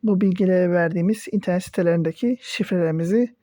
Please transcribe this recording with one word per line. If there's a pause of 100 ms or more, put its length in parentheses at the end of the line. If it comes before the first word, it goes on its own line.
bu
bilgilere
verdiğimiz
internet
sitelerindeki
şifrelerimizi